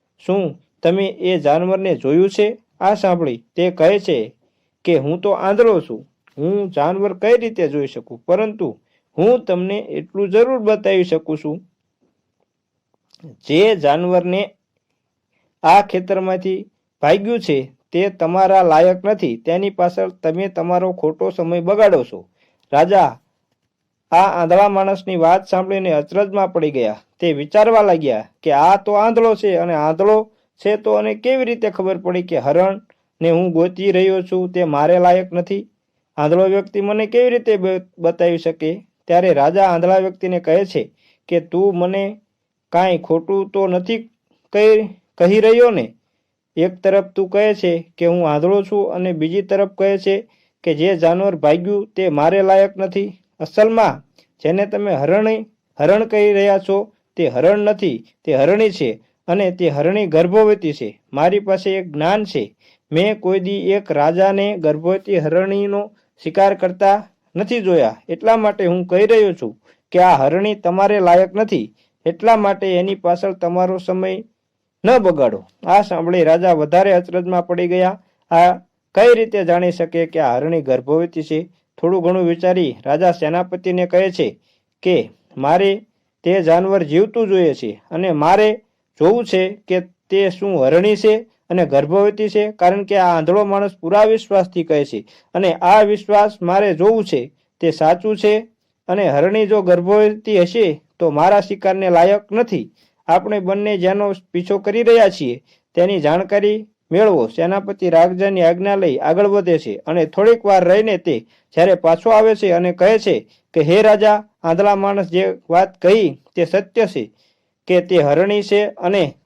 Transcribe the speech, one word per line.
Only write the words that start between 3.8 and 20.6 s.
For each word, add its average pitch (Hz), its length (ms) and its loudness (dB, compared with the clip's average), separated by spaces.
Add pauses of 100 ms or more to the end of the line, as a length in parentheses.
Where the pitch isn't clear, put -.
છે 139 360 -4 (500)
કે, 170 140 2
"હું 151 220 -4
તો 202 100 -2
આંધળો 202 500 2
છું, - 260 -14 (320)
હું 190 320 -4
જાનવર 185 480 -4
કઈ 226 180 2
રીતે 220 320 -4
જોઈ 143 180 -4
શકું? 117 420 -16
પરંતુ 202 520 -4 (380)
હું 240 260 2
તમને 190 340 -4
એટલું 180 520 -8
જરૂર 240 280 2
બતાવી 208 460 0
શકું 160 340 -4
છું. 156 320 -10 (1800)
જે 196 280 2
જાનવરને 180 800 -2 (1080)
આ 180 200 6
ખેતરમાંથી 185 880 -4 (320)
ભાગ્યું 202 380 0
છે 135 320 -4 (200)
તે 185 160 0
તમારા 190 540 2
લાયક 180 420 2
નથી. 185 320 -2
તેની 185 340 -4
પાછળ 185 400 -2
તમે 185 380 -6
તમારો 180 440 -4